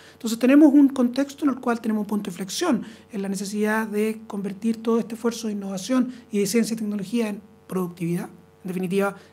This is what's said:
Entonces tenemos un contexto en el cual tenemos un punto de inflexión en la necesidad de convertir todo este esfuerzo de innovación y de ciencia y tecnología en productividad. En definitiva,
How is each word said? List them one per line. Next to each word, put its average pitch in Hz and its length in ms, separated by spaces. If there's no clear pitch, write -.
Entonces 226 240
tenemos 277 360
un 277 160
contexto 269 560
en 269 60
el 247 80
cual 233 200
tenemos 214 220
un 202 60
punto 208 180
de 185 80
inflexión 202 500
en 202 80
la 196 80
necesidad 208 580
de 214 400
convertir 214 560
todo 226 160
este 220 160
esfuerzo 233 320
de 208 60
innovación 202 580
y 202 80
de 196 80
ciencia 226 260
y 220 40
tecnología 208 520
en 196 120
productividad. 180 640
En 185 60
definitiva, 190 460